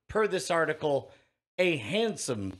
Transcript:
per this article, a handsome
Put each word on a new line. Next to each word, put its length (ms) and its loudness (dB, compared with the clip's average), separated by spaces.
per 200 2
this 220 -2
article, 640 0
a 200 4
handsome 840 -2